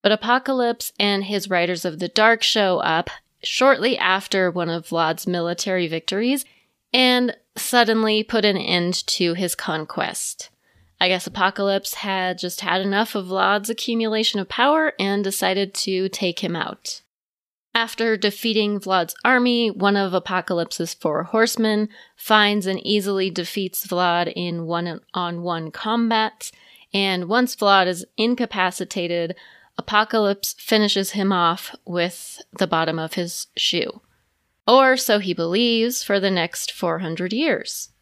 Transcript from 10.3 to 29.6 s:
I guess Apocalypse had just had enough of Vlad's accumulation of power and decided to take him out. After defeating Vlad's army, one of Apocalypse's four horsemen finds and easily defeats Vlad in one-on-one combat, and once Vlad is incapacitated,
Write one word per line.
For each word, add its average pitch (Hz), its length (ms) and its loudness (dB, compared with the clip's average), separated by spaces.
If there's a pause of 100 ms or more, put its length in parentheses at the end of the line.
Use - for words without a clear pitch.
I 180 60 4
guess 180 220 0
Apocalypse 196 680 0
had 185 440 -4
just 175 240 -8
had 185 180 0
enough 196 340 0
of 190 120 -4
Vlad's 190 440 0
accumulation 220 680 -2
of 190 80 -6
power 302 500 2
and 202 240 0
decided 190 520 -2
to 190 340 -2
take 180 320 -4
him 170 160 -4
out. - 460 -8 (680)
After 226 440 0
defeating 208 640 0
Vlad's 185 340 0 (100)
army, 240 460 2
one 202 260 2
of 190 160 0
Apocalypse's 175 840 -2
four 151 280 -2
horsemen 220 680 2 (280)
finds 208 500 2
and 190 180 -4
easily 190 460 0
defeats 185 560 -6
Vlad 175 480 0
in 170 320 -6
one-on-one 170 1040 -4
combat, 220 800 0 (420)
and 190 360 -2
once 247 260 2
Vlad 196 320 4
is 180 180 -2 (120)
incapacitated, 185 1200 -2 (420)